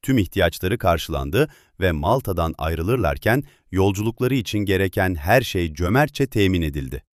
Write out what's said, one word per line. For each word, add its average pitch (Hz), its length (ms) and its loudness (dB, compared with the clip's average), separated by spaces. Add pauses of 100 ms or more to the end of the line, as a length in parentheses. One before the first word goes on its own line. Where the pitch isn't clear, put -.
Tüm 131 160 2
ihtiyaçları 92 600 0
karşılandı 82 720 0 (280)
ve 92 120 2
Malta'dan 82 680 0
ayrılırlarken 90 840 0 (280)
yolculukları 104 640 0
için 107 240 -2
gereken 95 560 0
her 95 260 2
şey 87 320 -2
cömertçe 120 540 0
temin 92 340 2
edildi. 69 420 -6 (100)